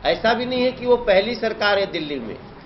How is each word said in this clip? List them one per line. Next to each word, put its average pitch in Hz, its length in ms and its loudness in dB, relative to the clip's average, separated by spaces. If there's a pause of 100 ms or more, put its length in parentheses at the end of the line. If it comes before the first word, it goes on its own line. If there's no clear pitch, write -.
ऐसा 220 260 2
भी 240 120 -2
नहीं 254 160 -2
है 254 100 2
कि 240 140 -8
वो 247 100 6
पहली 220 380 2
सरकार 214 440 0
है 196 80 2
दिल्ली 151 340 -6
में, 107 160 -10 (300)